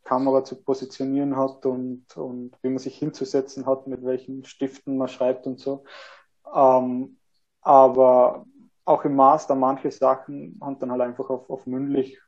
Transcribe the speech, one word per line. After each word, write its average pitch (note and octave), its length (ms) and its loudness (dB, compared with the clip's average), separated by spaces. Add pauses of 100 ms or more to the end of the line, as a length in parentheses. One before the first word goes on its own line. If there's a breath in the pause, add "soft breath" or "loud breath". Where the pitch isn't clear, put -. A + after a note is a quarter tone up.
Kamera C3 400 0
zu - 180 -16
positionieren C3+ 720 -6
hat C3+ 300 -4
und, B2+ 400 -6 (120)
und B2 440 -12
wie C3 80 -4
man C3 80 -4
sich C3 200 -12
hinzusetzen C3+ 680 -6
hat, C3+ 220 -4
mit B2+ 160 -10
welchen B2+ 420 -8
Stiften C3+ 520 -8
man C3 100 -4
schreibt B2+ 400 -4
und C3 120 -8
so. C#3 240 -8 (720 loud breath)
Ähm, D3 600 2 (440)
aber B2+ 840 6 (400)
auch E3 200 2
im C#3+ 100 -2
Master, C#3 400 4
manche C3+ 340 -2
Sachen C#3+ 720 -4
haben C#3 160 -12
dann B2+ 140 -8
halt B2 100 -2
einfach B2 300 -6
auf, B2+ 180 -8
auf - 160 -12
mündlich C3+ 600 -4